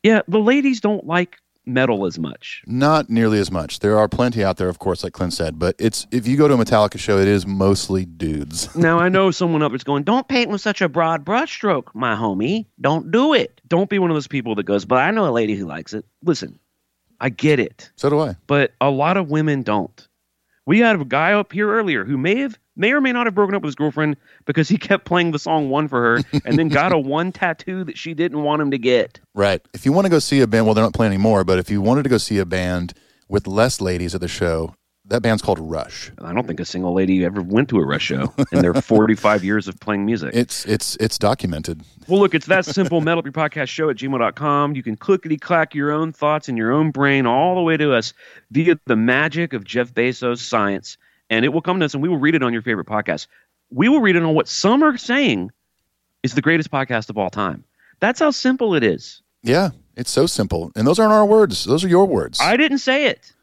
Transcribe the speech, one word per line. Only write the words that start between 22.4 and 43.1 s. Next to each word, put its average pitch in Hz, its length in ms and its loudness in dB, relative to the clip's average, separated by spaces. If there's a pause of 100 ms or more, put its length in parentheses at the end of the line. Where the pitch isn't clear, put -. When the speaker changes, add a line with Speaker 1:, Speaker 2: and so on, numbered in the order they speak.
Speaker 1:
have, 269 180 -6 (160)
may 214 180 0
or 294 100 2
may 262 100 2
not 240 140 0
have 202 80 -2
broken 196 200 2
up 190 80 -2
with 151 60 -4
his 135 60 -6
girlfriend 151 420 -2 (300)
because 151 220 2
he 202 100 2
kept - 260 0
playing 170 280 0
the 147 60 -2
song 156 300 0
One 143 200 0
for 131 120 -2
her 120 400 2
Speaker 2:
<laughs> - 60 -20
Speaker 1:
and 127 120 2
then 160 100 2
got 151 240 2
a 165 60 2
One 156 340 -2
tattoo 185 520 -6
that - 140 -12
she 165 160 -10
didn't 151 280 -2
want 151 200 0
him 143 80 0
to 135 80 -2
get. 120 420 0 (140)
Speaker 2:
Right. 101 260 0 (140)
If - 100 -16
you 135 80 2
wanna 190 160 2
go 165 100 4
see 139 220 2
a 120 60 6
band, 110 200 2
well, 107 80 4
they're 110 100 4
not 107 100 -2
playing 110 180 2
anymore, 98 320 4
but 92 140 2
if 90 120 -4
you 101 120 0
wanted 131 220 2
to 139 40 -2
go 123 100 4
see 101 200 -2
a 95 80 0
band 90 480 -4 (340)
with 98 180 -2
less 107 360 0
ladies 87 320 -4
at 87 80 -6
the 85 60 -6
show, 80 460 -4 (320)
that 117 140 -2
band's 110 220 0
called 92 160 0
Rush. 80 520 -10 (120)
Speaker 1:
I 85 100 -12
don't 113 140 -2
think 85 140 -8
a 85 40 -6
single 90 300 -4
lady 92 320 2
ever 98 160 -4
went 98 260 0
to 123 80 -2
a 85 80 2
Rush 71 200 -4
show 67 280 -4 (200)
in - 100 2
their 87 120 2
Speaker 2:
<laughs> 131 60 2
Speaker 1:
forty-five 107 640 2
years 101 240 -2
of 90 100 -14
playing 101 280 -4
music. 98 260 -4
Speaker 2:
It's, - 320 -4
it's, - 320 -4
it's 110 220 -4
documented. 85 640 -4 (260)
Speaker 1:
Well, 190 120 2
look, 190 140 4
it's 151 120 -2
that 185 180 2
simple, 165 360 0
<laughs> - 20 -2
metal 165 160 0